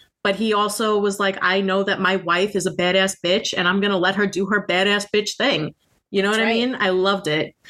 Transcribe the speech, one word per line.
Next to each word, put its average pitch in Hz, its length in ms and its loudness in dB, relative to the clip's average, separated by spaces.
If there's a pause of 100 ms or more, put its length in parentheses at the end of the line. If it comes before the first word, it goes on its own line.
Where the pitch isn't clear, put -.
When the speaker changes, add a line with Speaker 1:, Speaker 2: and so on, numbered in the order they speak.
(240)
Speaker 1:
but 196 140 0
he 214 160 0
also 214 440 0
was 202 220 0
like, 196 220 0
"I 190 200 2
know 196 220 0
that 196 180 -2
my 190 140 2
wife 180 400 0
is 175 100 -2
a 185 80 0
badass 185 500 2
bitch, 190 320 0
and 175 120 0
I'm 190 120 2
gonna 202 200 0
let 185 160 2
her 202 100 2
do 185 220 -2
her 202 200 0
badass 196 460 2
bitch 208 240 -2
thing." 165 380 -2 (340)
You 196 140 0
know 202 60 0
Speaker 2:
That's 220 100 2
Speaker 1:
what 220 80 0
I 226 40 2
Speaker 2:
right. 226 40 2 (120)
Speaker 1:
mean? 254 120 -4
I 196 100 2
loved 190 380 0
it. 151 260 -2 (160)